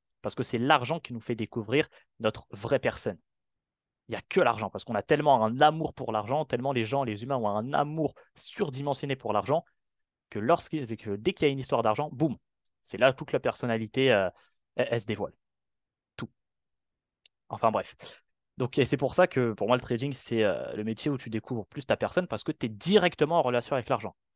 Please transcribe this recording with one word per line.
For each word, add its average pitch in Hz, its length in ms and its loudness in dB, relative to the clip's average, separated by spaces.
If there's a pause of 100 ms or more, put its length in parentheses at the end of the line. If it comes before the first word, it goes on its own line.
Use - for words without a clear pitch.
(200)
Parce - 140 -8
que 135 80 -4
c'est 123 160 0
l'argent 139 420 2
qui - 140 -12
nous 113 60 -10
fait 123 140 -4
découvrir 113 540 -2 (320)
notre 110 300 -2
vraie - 280 -2
personne. 107 400 -4 (920)
Il 117 40 -12
n'y 110 40 -4
a - 120 -10
que - 120 2
l'argent, 110 280 2
parce 95 160 -10
qu'on 117 100 -6
a 101 80 0
tellement 131 400 4
un 117 200 0
amour 151 320 4
pour 117 180 -6
l'argent, 113 320 -2
tellement 131 280 -2
les 120 120 0
gens, 135 180 -2
les 110 200 -6
humains 131 160 -2
ont 110 100 0
un 110 240 -2
amour 147 420 -2 (200)
surdimensionné 139 840 -4
pour 104 160 -4
l'argent, 107 320 0 (640)
que - 100 -8
lorsqu'il, 143 480 0 (120)
que 101 180 -6
dès 113 160 0
qu'il - 140 2
y 139 40 4
a - 20 2
une 135 60 -4
histoire 123 240 0
d'argent, 117 300 0
boum, 127 240 0 (460)
c'est - 160 -10
là 127 160 6
toute - 180 -10
la 135 80 0
personnalité, 120 720 0
euh, 98 160 4 (480)
elle, 123 140 0
elle 117 100 0
se - 60 -4
dévoile. 104 260 -4 (840)
Tout. - 140 -10 (1160)
Enfin 110 220 0
bref. 104 240 -2 (600)
Donc, 123 220 -2
et 131 60 6
c'est 143 120 4
pour 131 180 -2
ça 180 120 8
que 120 260 0
pour 101 140 -2
moi, 123 100 4
le 123 60 -2
trading, 127 300 -2
c'est, 117 320 0
euh, 67 300 0
le 107 100 -6
métier 113 260 -4
où 135 80 -2
tu - 100 -14
découvres 110 380 -6
plus - 200 -10
ta 107 100 2
personne 180 320 -2
parce - 160 -6
que 156 80 -2
t'es - 160 -6
directement 165 680 2
en 151 40 6
relation 123 320 0
avec 123 140 -2
l'argent. 113 260 -2 (220)